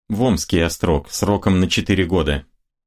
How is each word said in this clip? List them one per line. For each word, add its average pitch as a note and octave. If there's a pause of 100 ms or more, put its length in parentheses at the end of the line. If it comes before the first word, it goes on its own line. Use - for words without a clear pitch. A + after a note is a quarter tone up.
в G#2+
Омский G#2+
острог, E2
сроком G2
на F#2
четыре F#2
года. D2 (420)